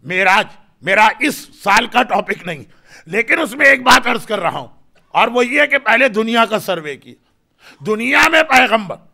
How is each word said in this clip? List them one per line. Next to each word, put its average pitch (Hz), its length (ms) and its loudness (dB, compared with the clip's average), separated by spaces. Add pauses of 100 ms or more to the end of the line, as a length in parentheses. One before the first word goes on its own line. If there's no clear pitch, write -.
मेराज 185 420 0 (360)
मेरा 202 280 2 (120)
इस 294 140 -2 (280)
साल 214 220 0
का 247 180 0
टॉपिक 190 420 -4
नहीं, 151 180 -10 (440)
लेकिन 220 300 -2
उसमें 277 280 -2
एक 269 180 2
बात 254 220 4
अर्ज 240 200 -4
कर 208 120 -4
रहा 165 200 -4
हूं, 123 100 -12 (460)
और 208 160 2
वो 247 120 0
ये 285 240 0
कि 277 120 -2
पहले 254 300 2
दुनिया 226 380 0
का 208 120 -4
सर्वे 156 380 -6
किया। - 260 -20 (640)
दुनिया 247 440 0
में 320 160 2
पैगंबर 226 520 0 (180)